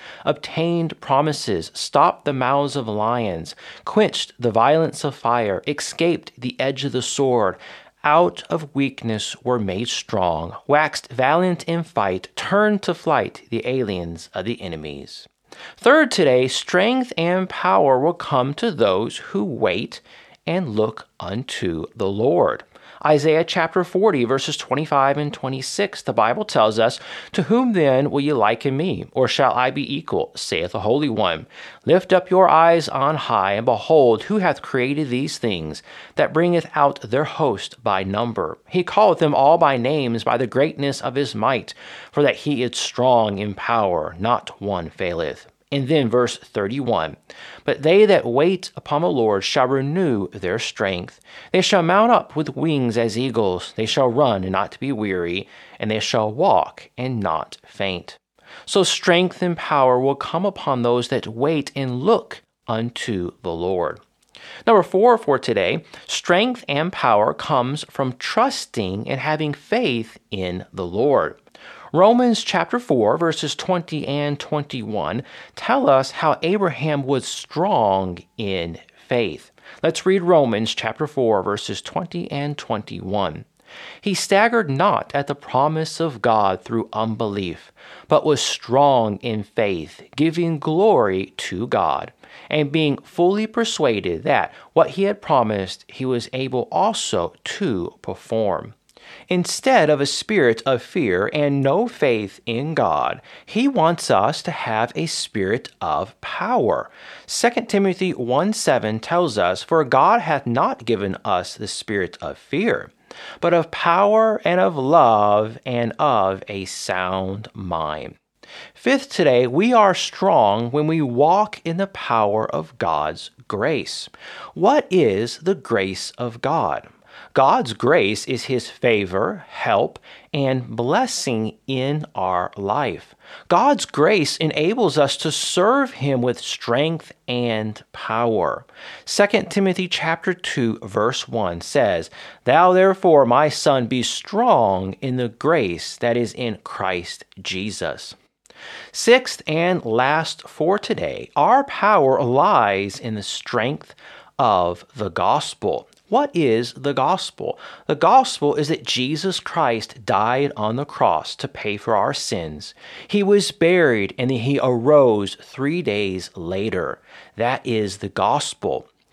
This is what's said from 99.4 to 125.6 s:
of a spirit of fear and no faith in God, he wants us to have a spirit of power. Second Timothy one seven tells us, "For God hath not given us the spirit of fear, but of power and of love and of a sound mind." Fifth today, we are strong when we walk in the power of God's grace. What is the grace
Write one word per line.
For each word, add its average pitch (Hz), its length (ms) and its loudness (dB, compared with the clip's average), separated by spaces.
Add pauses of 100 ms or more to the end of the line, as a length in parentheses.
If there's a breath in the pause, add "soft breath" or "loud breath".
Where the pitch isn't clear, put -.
of 139 100 4
a 143 60 0
spirit 143 580 2
of 131 160 0
fear 101 540 0
and 143 260 0
no 156 260 2
faith 117 600 -2
in 135 260 -4
God, 78 480 0 (240 loud breath)
he 254 240 0
wants 170 420 0
us 110 300 2
to - 100 -8
have 117 460 -2
a 160 80 -4
spirit 107 640 -4 (100)
of 82 440 -4
power. 190 680 -2 (360 loud breath)
Second 240 420 -2
Timothy 190 440 0
one 139 420 0
seven 110 440 0
tells 165 380 0
us, 92 260 0
"For 160 220 2
God 160 380 4
hath 151 240 -2
not 127 400 -2
given 101 360 -2
us 90 320 -2
the 104 140 -10
spirit 98 540 -4
of 73 160 -8
fear, - 540 -4 (500 loud breath)
but 170 100 2
of 165 180 2
power 208 720 2
and 175 160 2
of 185 160 2
love 113 920 4
and 120 320 -2
of 98 500 2
a 98 160 -8
sound 95 880 -4
mind." 80 640 -6 (580 loud breath)
Fifth 269 380 -2
today, 127 360 4
we 196 280 2
are 202 200 6
strong 120 760 2
when 151 160 0
we 160 160 2
walk 156 600 2
in 165 140 -4
the 196 120 -2
power 110 600 0
of - 280 -8
God's 78 520 -2 (180)
grace. 110 600 -4 (460 loud breath)
What 226 340 2
is 120 540 2
the 185 120 0
grace 98 640 -4